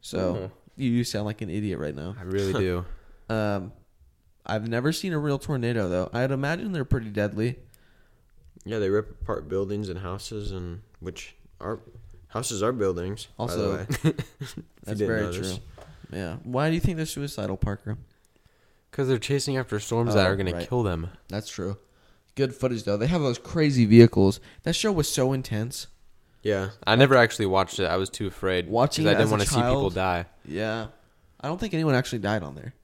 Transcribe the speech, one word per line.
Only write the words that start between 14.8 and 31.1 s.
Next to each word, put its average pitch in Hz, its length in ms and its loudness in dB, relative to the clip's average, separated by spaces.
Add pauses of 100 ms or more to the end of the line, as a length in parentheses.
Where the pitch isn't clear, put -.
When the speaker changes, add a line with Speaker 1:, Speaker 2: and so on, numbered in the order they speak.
Speaker 1:
that's 104 160 -6
Speaker 3:
didn't 104 80 2
Speaker 1:
very 110 160 0
Speaker 3:
notice. 92 340 -4
Speaker 1:
true. - 60 -12 (560)
Yeah. 85 240 -6
Why 127 260 0
do 165 60 2
you 170 60 -2
think 175 160 2
they're 160 80 -2
suicidal, 139 520 -6
Parker? 104 400 -4 (960)
Speaker 2:
'Cause 135 160 -2
they're 127 120 2
chasing 139 360 -2
after 120 240 -2
storms 117 360 0
that 98 100 6
Speaker 1:
Oh, 92 60 4
Speaker 2:
are 98 40 2
gonna 95 160 0
Speaker 1:
right. 85 160 -4
Speaker 2:
kill 123 140 0
them. 87 280 -2 (180)
Speaker 1:
That's 101 200 -8
true. 98 300 -8 (580)
Good 135 200 0
footage, 123 300 -2
though. 101 120 0
They 107 80 0
have 170 160 2
those 123 160 0
crazy 143 480 4
vehicles. 104 540 10 (240)
That 165 100 -2
show 214 180 0
was 160 160 0
so 131 240 0
intense. 123 540 -6 (560)
Speaker 3:
Yeah. 98 300 -2 (160)
Speaker 2:
I 107 80 6
never 135 200 8
actually 117 300 6
watched 95 340 2
it. 95 60 2
I 82 120 0
was 95 120 -2
too - 160 -8
afraid 92 420 -2
Speaker 1:
Watching 127 380 2
Speaker 2:
'cause 104 40 4
I - 20 6
Speaker 1:
it - 80 6
Speaker 2:
didn't 110 60 6
Speaker 1:
as 110 40 2
a 107 40 2
Speaker 2:
wanna 104 120 2
see - 120 0
people 120 340 2
Speaker 1:
child. - 20 -8
Speaker 2:
die. 90 320 0 (180)
Speaker 1:
Yeah. 107 440 -6 (520)